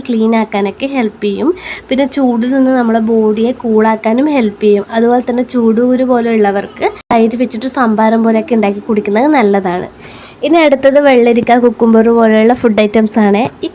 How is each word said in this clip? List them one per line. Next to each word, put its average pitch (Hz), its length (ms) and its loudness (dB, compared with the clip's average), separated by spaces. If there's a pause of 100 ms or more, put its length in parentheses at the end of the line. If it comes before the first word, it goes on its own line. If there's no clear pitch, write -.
ക്ലീൻ 226 340 0
ആക്കാനൊക്കെ 208 560 -6
ഹെൽപ്പ് 220 300 -4
ചെയ്യും. 202 220 -4 (400)
പിന്നെ 262 180 0 (100)
ചൂടിൽ 247 400 0
നിന്ന് 262 220 2
നമ്മളെ 226 220 0 (100)
ബോഡിയെ 220 420 0 (100)
കൂളാക്കാനും 220 720 0
ഹെൽപ്പ് 220 300 -2
ചെയ്യും. 202 200 2 (120)
അതുപോലെ 240 320 0
തന്നെ 247 160 -2 (100)
ചൂടുകുരു 247 560 0
പോലെയുള്ളവർക്ക് 220 720 -2 (300)
തൈര് 233 280 0
വെച്ചിട്ട് 240 360 -8
സംഭാരം 220 480 0
പോലെയൊക്കെ 220 320 -2
ഉണ്ടാക്കി 202 320 -2
കുടിക്കുന്നത് 214 380 0 (100)
നല്ലതാണ്. 196 500 -2 (560)
ഇനി 311 180 2
അടുത്തത് 277 420 2
വെള്ളരിക്ക, 240 460 2 (120)
കുക്കുംബർ 226 420 2 (100)
പോലെയുള്ള 220 460 4
ഫുഡ് 220 220 0
ഐറ്റംസ് 214 420 0
ആണ്. 202 160 2 (240)
ഈ - 100 -6